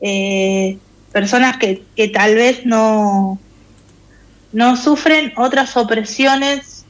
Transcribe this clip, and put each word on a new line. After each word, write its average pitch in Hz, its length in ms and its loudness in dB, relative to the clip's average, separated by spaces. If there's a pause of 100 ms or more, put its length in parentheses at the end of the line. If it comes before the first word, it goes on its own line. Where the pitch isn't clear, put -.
eh, 196 800 -2 (340)
personas 247 440 0
que, 190 260 -2 (120)
que 214 120 0
tal 208 280 2
vez 247 300 0
no, 208 720 0 (1160)
no 240 240 2
sufren 302 580 0
otras 254 400 0
opresiones 269 1120 -2